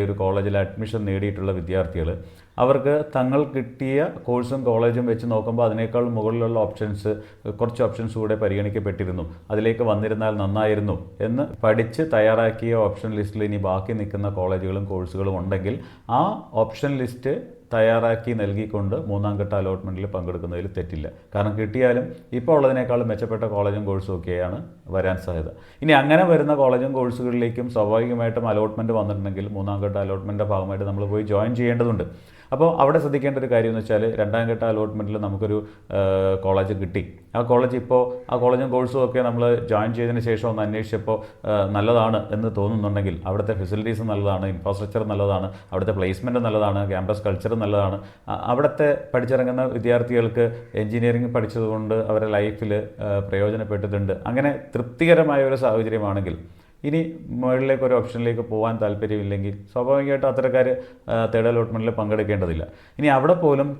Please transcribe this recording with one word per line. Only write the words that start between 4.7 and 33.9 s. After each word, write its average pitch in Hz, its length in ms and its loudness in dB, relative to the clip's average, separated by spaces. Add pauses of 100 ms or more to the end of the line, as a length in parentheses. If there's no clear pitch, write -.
വെച്ച് 117 220 -2
നോക്കുമ്പോൾ 113 340 0
അതിനേക്കാൾ 113 480 0
മുകളിലുള്ള 113 420 0 (100)
ഓപ്ഷൻസ്, 107 440 -4 (480)
കുറച്ച് 120 280 0
ഓപ്ഷൻസ് 113 340 -6
കൂടെ 110 140 0 (100)
പരിഗണിക്കപ്പെട്ടിരുന്നു, 98 800 -2 (260)
അതിലേക്ക് 113 400 2
വന്നിരുന്നാൽ 107 420 0 (100)
നന്നായിരുന്നു 104 520 0 (320)
എന്ന് 127 180 0 (200)
പഠിച്ച് 113 400 2 (100)
തയ്യാറാക്കിയ 110 720 4
ഓപ്ഷൻ 107 320 -4
ലിസ്റ്റിൽ 104 300 -2
ഇനി 101 200 -2
ബാക്കി 95 320 -2
നിൽക്കുന്ന 101 280 -4 (100)
കോളേജുകളും 95 520 -2
കോഴ്സുകളും 95 520 -4
ഉണ്ടെങ്കിൽ 98 340 -2 (420)
ആ 156 40 4 (400)
ഓപ്ഷൻ 143 300 -2 (100)
ലിസ്റ്റ് 131 300 -4 (400)
തയ്യാറാക്കി 113 680 4
നൽകിക്കൊണ്ട് 101 560 -2 (140)
മൂന്നാം 101 300 -2
ഘട്ട 98 120 -4 (100)
അലോട്ട്മെന്റിൽ 95 520 -4
പങ്കെടുക്കുന്നതിൽ 87 540 -6 (100)
തെറ്റില്ല. 82 300 -6 (260)
കാരണം, 101 260 0
കിട്ടിയാലും 120 460 2 (340)
ഇപ്പോൾ 123 180 2
ഉള്ളതിനേക്കാളും 123 540 2
മെച്ചപ്പെട്ട 110 320 -2 (100)
കോളേജും 104 360 0
കോഴ്സും 98 280 -4
ഒക്കെയാണ് 90 400 -4 (380)
വരാൻ 92 300 0
സാധ്യത. 82 260 -4 (320)
ഇനി 151 180 6
അങ്ങനെ 151 300 6
വരുന്ന 151 300 4
കോളേജും 131 360 4
കോഴ്സുകളിലേക്കും 123 800 -2
സ്വാഭാവികമായിട്ടും 117 760 0
അലോട്ട്മെന്റ് 110 460 0
വന്നിട്ടുണ്ടെങ്കിൽ 98 480 -4 (100)
മൂന്നാം 98 280 -2
ഘട്ട 101 100 -2 (100)
അലോട്ട്മെന്റിൻ്റെ 101 500 -2
ഭാഗമായിട്ട് 95 360 -2
നമ്മൾ 101 220 -2
പോയി 107 200 0
ജോയിൻ 110 280 2
ചെയ്യേണ്ടതുണ്ട്. 120 440 2 (480)
അപ്പോൾ, 156 160 4 (120)
അവിടെ 147 200 4
ശ്രദ്ധിക്കേണ്ട 139 400 -2
ഒരു 131 100 -2
കാര്യം 113 200 4
എന്ന് 113 100 -2
വെച്ചാൽ, 107 220 0 (160)